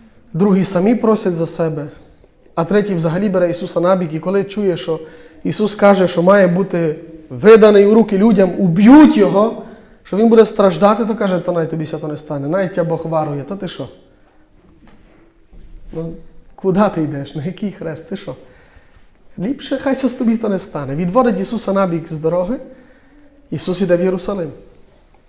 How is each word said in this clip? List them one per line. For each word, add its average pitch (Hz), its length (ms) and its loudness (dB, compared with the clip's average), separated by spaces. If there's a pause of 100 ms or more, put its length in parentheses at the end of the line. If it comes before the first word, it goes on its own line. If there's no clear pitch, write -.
(340)
Другі 190 320 2
самі 196 300 2
просять 208 380 0
за 165 140 -4
себе. 151 400 -4 (680)
А 170 100 -2
третій 202 300 -2
взагалі 170 340 -2
бере 180 200 0
Ісуса 170 300 -6
на 180 160 2
бік, 175 180 -4
і 160 60 -6
коли 190 240 -2
чує, 196 340 -4
що 160 220 -6 (440)
Ісус 202 320 -2
каже, 196 320 4
що 175 160 -2
має 190 240 6
бути 170 480 -2 (340)
виданий 202 560 6
у 208 80 4
руки 214 240 2
людям, 196 400 4
уб'ють 220 600 8
його, 202 460 0 (400)
що - 140 -6
він 226 120 4
буде 226 160 6
страждати, 202 600 2
то 214 100 -4
каже, 190 240 -2
"То 175 120 -4
най 165 180 -4
тобі 160 160 -6
ся 151 120 -8
то 156 100 -10
не 151 100 -8
стане, 143 300 -8
най 185 260 -4
тя 175 100 -2
Бог 160 240 -6
варує". 147 360 -4
Та 202 120 -12
ти 190 120 -10
що? 139 200 -12 (2000)
Ну, 165 200 -10 (420)
куди 185 260 0 (140)
ти 165 80 -4
йдеш? 139 320 -8
На 151 80 -8
який 185 280 -8
хрест? 160 380 -14
Ти 196 80 -10
що? - 180 -14 (1040)
Ліпше 262 380 -6
хай 262 180 -4
ся 262 140 -2
з 240 40 -6
тобі 226 240 -2
то 226 120 -6
не 190 100 -2
стане. 143 360 -8
Відводить 190 440 0
Ісуса 196 340 -4
набік 170 400 -4
з 156 60 -10
дороги. 175 360 -4 (960)
Ісус 165 300 -4
іде 175 160 2
в 170 40 -6
Єрусалим. 185 480 -4 (800)